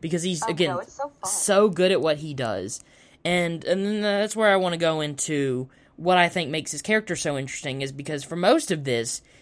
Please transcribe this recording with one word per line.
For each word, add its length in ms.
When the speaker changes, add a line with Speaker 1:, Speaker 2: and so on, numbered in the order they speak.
Speaker 1:
Because 200
he's, 220
Speaker 2:
Oh, 20
no, 60
Speaker 1:
again, 280
Speaker 2:
it's 140
so 160
fun. 220
Speaker 1:
so 380
good 220
at 80
what 180
he 180
does. 480
And, 400
and 380
that's 320
where 160
I 60
wanna 200
go 240
into 680
what 240
I 100
think 220
makes 200
his 120
character 320
so 240
interesting, 420
is 100
because 320
for 120
most 340
of 140
this, 400